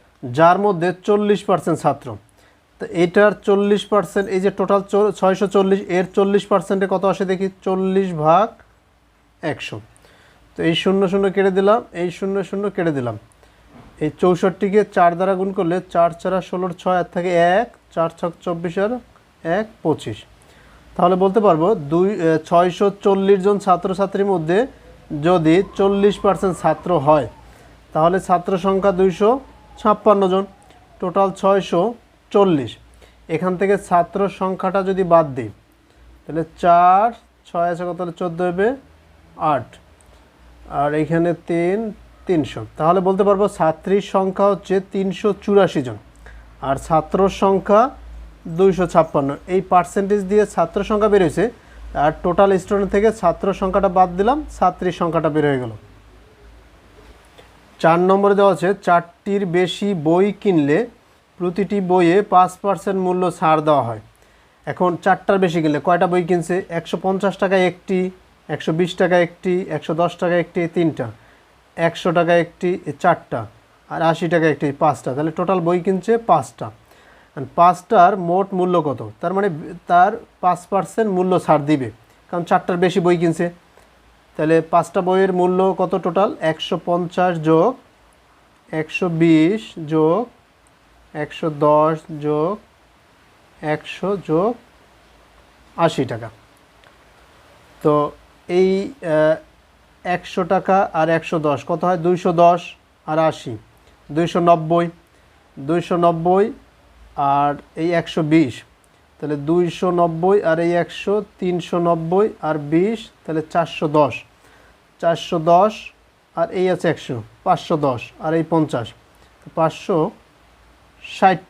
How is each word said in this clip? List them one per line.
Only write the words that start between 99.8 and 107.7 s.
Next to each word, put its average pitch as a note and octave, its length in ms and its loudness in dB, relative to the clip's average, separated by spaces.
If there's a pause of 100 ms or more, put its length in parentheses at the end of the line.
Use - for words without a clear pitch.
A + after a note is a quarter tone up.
একশো F3+ 360 -6 (120)
টাকা F#3+ 240 2 (220)
আর D#3+ 80 2 (100)
একশো E3 200 -4 (100)
দশ C#3 120 0 (100)
কত E3+ 180 -4
হয়? F3+ 180 0
দুইশো F3+ 260 0 (120)
দশ E3+ 180 4 (460)
আর D#3 100 -2 (120)
আশি, - 240 -10 (560)
দুইশো E3 300 -2 (100)
নব্বই, E3+ 360 2 (720)
দুইশো E3+ 380 -2 (100)
নব্বই F3 400 2 (920)
আর C#3+ 160 2 (280)